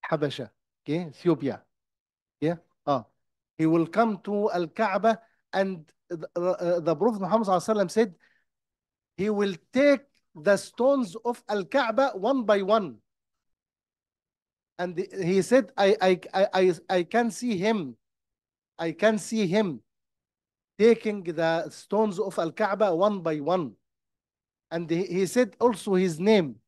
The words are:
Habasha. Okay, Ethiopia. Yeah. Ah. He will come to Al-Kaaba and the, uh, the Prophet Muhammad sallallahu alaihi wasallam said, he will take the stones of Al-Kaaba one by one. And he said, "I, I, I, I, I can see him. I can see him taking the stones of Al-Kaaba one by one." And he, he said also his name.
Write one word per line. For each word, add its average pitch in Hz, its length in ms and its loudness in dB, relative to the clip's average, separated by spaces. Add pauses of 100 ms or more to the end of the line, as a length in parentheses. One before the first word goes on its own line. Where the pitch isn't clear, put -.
Habasha. 143 460 -4 (320)
Okay, 165 240 -4
Ethiopia. 139 560 -2 (760)
Yeah. 165 140 0 (300)
Ah. 131 200 -2 (520)
He 160 80 0
will 160 220 2
come 208 360 0
to 202 280 -2
Al-Kaaba 196 680 0 (340)
and 190 380 -4 (180)
the, 170 260 -10
uh, 175 440 0
the 160 160 0
Prophet 202 260 0
Muhammad 196 260 0
sallallahu 185 160 2
alaihi 220 120 -2
wasallam 190 160 -2
said, 220 240 0 (1040)
he 196 120 -2
will 202 260 -2 (180)
take 277 280 4 (340)
the 190 220 2
stones 240 580 0 (100)
of 240 240 -6
Al-Kaaba 226 680 0
one 233 280 0
by 202 180 2
one. 190 360 0 (1800)
And 180 180 -6
he 190 440 0
said, 240 360 2
"I, 196 240 4
I, 185 180 4 (140)
I, 190 200 2
I, 185 200 4 (160)
I 185 140 0
can 233 280 0
see 233 260 -4
him. 180 400 -2 (840)
I 165 140 -4
can 208 260 2
see 220 260 -2
him 175 360 0 (1000)
taking 220 420 2
the 165 480 -2
stones 202 480 -4
of 196 220 -4
Al-Kaaba 190 560 0
one 196 240 0
by 160 220 -4
one." 156 320 -2 (1000)
And 170 180 -8
he, 170 140 0
he 185 220 0
said 240 340 0
also 214 360 0
his 185 220 2
name. 180 380 4 (120)